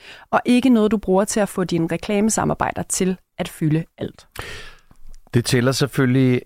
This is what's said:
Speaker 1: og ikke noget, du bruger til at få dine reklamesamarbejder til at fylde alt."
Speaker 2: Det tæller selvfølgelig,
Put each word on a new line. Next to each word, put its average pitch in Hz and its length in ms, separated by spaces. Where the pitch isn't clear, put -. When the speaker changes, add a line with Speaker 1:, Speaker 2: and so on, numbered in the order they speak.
Speaker 1:
og 220 140
ikke 247 240
noget, 214 220
du 220 80
bruger 190 260
til 220 160
at 196 80
få 190 160
dine 165 280
reklamesamarbejder - 920
til 185 340
at 175 100
fylde 160 360
alt." - 280
Speaker 2:
Det 120 100
tæller 127 280
selvfølgelig, 127 720